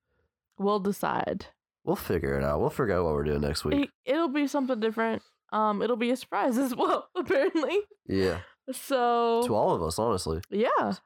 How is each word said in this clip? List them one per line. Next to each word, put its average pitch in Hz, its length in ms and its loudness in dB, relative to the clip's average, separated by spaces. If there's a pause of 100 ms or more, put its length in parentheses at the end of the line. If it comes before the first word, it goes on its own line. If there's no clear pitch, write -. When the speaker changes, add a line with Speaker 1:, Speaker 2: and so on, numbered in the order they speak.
(580)
Speaker 1:
We'll 202 200 0
decide. 185 680 -2 (360)
Speaker 2:
We'll 180 140 -2
figure 71 420 -2
it 67 60 0
out. 73 160 0
We'll 131 100 0
figure 120 240 0
out 87 100 2
what 78 100 0
we're 73 100 0
doing 73 160 0
next 73 240 -2
week. 285 260 0 (160)
Speaker 1:
It, 254 60 0
it'll 330 160 0
be 285 180 0
something 262 320 -2
different. 226 440 -2 (280)
Um, 214 320 0
it'll 233 140 0
be 240 160 0
a 262 40 0
surprise 302 420 0
<laughs> - 0 -
as 262 140 0
well, 320 440 0
apparently. 320 640 2 (260)
Speaker 2:
Yeah. 95 320 2 (340)
Speaker 1:
So 233 760 2
Speaker 2:
To 240 80 0
all 147 200 2
of 101 80 0
us, 80 160 -2
honestly. 95 500 0
Speaker 1:
Yeah. 214 460 0 (120)